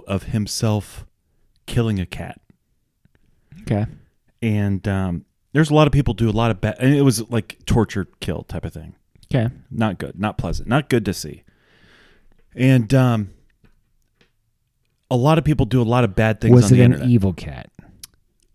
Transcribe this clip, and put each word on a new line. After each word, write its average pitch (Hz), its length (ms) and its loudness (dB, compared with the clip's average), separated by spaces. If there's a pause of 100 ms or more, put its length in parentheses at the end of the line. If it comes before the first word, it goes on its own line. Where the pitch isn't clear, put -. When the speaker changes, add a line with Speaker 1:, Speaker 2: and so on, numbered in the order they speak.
Speaker 1:
of 98 180 -6
himself 107 800 -4 (640)
killing 110 340 -2
a 87 60 -6
cat. - 340 -14 (1200)
Speaker 2:
Okay. 107 240 -2 (560)
Speaker 1:
And, 101 460 -2
um, 95 360 -4 (280)
there's 151 180 2
a 151 40 2
lot 151 120 6
of 135 60 0
people 131 220 0
do 113 140 0
a 107 40 0
lot 113 180 0
of 92 100 -6
bad, 107 180 -4
and 135 160 2
it 143 80 2
was, 117 280 0
like, 113 360 -6
torture, 101 400 -2 (140)
kill 82 240 -8
type - 200 -12
of 82 80 -10
thing. 78 220 -18 (400)
Speaker 2:
Okay. 120 180 -2 (180)
Speaker 1:
Not 104 280 -4
good, 73 200 -14
not 101 200 -6
pleasant, - 300 -6
not 143 200 -2
good 117 160 0
to 98 80 -2
see. - 300 -14 (1120)
And, 127 400 2
um, 117 360 0 (1800)
a 127 60 0
lot 147 220 2
of 127 60 0
people 143 220 0
do 123 140 0
a 117 40 2
lot 120 200 2
of 98 100 -2
bad 110 260 0
things 117 140 6
Speaker 2:
Was 120 120 8
Speaker 1:
on 123 80 6
Speaker 2:
it - 20 8
Speaker 1:
the 123 80 8
Speaker 2:
an 123 80 6
Speaker 1:
internet. - 180 -4
Speaker 2:
evil 98 220 2
cat? - 380 -14 (840)